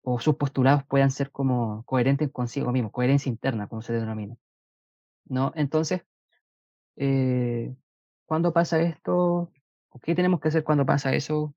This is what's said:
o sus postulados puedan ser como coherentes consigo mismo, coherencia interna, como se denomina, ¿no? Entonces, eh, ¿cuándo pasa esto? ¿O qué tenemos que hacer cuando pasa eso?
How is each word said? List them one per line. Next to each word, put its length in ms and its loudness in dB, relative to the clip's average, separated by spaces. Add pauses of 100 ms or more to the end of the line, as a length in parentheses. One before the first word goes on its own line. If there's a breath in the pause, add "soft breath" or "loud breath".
o 180 -2
sus 160 2
postulados 500 2
puedan 260 2
ser 200 -6
como 540 -2
coherentes 460 0
consigo 420 -4
mismo, 180 -2
coherencia 380 2
interna, 380 -4
como 140 -8
se 120 -6
denomina, 420 -4 (920)
¿no? 300 -2
Entonces, 500 -2 (920)
eh, 800 0 (500)
¿cuándo 280 0
pasa 280 2
esto? 680 0 (380)
¿O 120 -20
qué 140 -2
tenemos 240 2
que 80 -2
hacer 160 2
cuando 220 2
pasa 280 0
eso? 440 -2